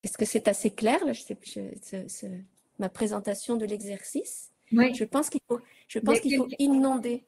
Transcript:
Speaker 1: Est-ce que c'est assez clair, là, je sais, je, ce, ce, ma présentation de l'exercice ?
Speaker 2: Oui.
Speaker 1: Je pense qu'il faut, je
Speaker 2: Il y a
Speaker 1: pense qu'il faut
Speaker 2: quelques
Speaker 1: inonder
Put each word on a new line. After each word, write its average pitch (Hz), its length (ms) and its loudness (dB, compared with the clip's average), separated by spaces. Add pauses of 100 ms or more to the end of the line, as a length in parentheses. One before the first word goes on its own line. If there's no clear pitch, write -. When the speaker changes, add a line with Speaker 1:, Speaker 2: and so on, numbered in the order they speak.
Speaker 1:
Est-ce - 140 -8
que 220 80 2
c'est 220 240 2
assez 202 220 2
clair, 262 340 2
là, 247 80 0
je - 80 -8
sais, - 220 -10
je, - 180 -12 (200)
ce, - 280 -10
ce, - 160 -12 (540)
ma 190 100 -2
présentation 208 680 -4
de 220 100 -2
l'exercice ? 202 840 -8 (220)
Speaker 2:
Oui. 240 220 6
Speaker 1:
Je 214 100 0
pense 285 240 0
qu'il - 180 -4
faut, 240 140 -2 (260)
je 220 120 -6
Speaker 2:
Il - 20 -2
y 226 80 -4
a - 20 6
Speaker 1:
pense 226 80 6
qu'il 269 180 2
faut 254 100 2
Speaker 2:
quelques - 120 -10
Speaker 1:
inonder 262 680 4